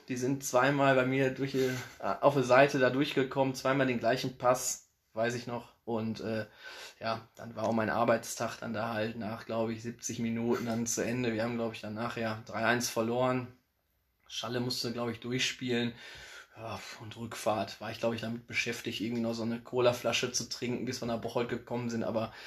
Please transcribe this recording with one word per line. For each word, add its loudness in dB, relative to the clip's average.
Die -4
sind 0
zweimal 6
bei 6
mir 4
durch -4
die, 2
äh, -2
auf 6
der 6
Seite 8
da 6
durchgekommen, 2
zweimal 2
den 0
gleichen 0
Pass, 2
weiß 0
ich -6
noch. -8
Und, -2
äh, -4
ja, -4
dann -14
war 0
auch 2
mein 2
Arbeitstag 2
dann -6
da -2
halt -2
nach, -6
glaub -2
ich, -6
siebzig -8
Minuten 0
dann -2
zu 0
Ende. 0
Wir 0
haben, -2
glaub -2
ich, -12
dann -8
nachher -4
drei -4
eins 2
verloren. 0
Schalle -4
musste, -2
glaub -4
ich, -6
durchspielen. 0
Ja, -10
und -14
Rückfahrt -2
war -6
ich, -10
glaub 0
ich, -4
damit -6
beschäftigt, -4
irgendwie -2
noch 0
so -4
eine -2
Colaflasche 2
zu -4
trinken, -4
bis -4
wir -4
nach -2
Bocholt -2
gekommen -4
sind. -2
Aber -2